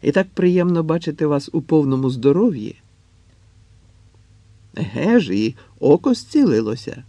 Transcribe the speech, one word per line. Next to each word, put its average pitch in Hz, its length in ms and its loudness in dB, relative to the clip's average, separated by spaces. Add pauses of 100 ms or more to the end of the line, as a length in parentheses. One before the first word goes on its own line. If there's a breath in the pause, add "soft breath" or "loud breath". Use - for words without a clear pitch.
І 147 100 0
так 190 220 0
приємно 180 480 2
бачити 160 440 -4
вас 147 260 -2
у 160 100 -2
повному 135 480 0
здоров'ї». 139 680 0 (2000)
«Еге 151 440 0
ж, 107 140 -4
і 110 200 -2 (260 soft breath)
око 190 340 4
зцілилося. 120 960 -2